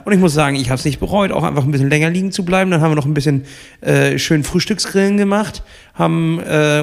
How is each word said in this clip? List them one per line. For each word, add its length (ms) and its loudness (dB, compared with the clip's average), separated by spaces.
Und 80 0
ich 60 4
muss 140 4
sagen, 240 0
ich 140 -2
hab's 140 -2
nicht 160 -2
bereut. 320 -2
Auch 120 0
einfach 200 0
ein 60 0
bisschen 200 0
länger 200 2
liegen 220 -2
zu 120 -4
bleiben. 260 0
Dann 100 2
haben 120 4
wir 40 0
noch 100 0
ein 80 0
bisschen, 300 0
äh, 380 2
schön 260 0
Frühstücksgrillen 720 -2
gemacht, 440 -2
haben, 460 0
äh, 420 0